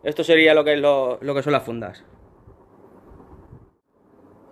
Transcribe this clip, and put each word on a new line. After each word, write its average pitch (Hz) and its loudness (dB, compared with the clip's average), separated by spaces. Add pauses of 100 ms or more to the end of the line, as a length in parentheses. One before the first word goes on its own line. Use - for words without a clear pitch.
Esto 151 -4
sería 160 4
lo 151 2
que 151 0
es 147 0
lo, 139 -2
lo 139 -6
que 139 -4
son 147 -2
las 135 0
fundas. 113 -14 (2500)